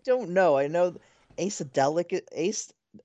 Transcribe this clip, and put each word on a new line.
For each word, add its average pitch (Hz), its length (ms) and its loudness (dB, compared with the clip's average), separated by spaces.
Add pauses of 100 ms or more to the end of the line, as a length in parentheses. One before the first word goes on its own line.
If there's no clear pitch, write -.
don't 254 240 0
know. 175 280 4
I 139 100 2
know 175 280 0 (420)
Ace 196 240 -6
Delic-, 156 600 0 (100)
Ace 185 400 -6 (340)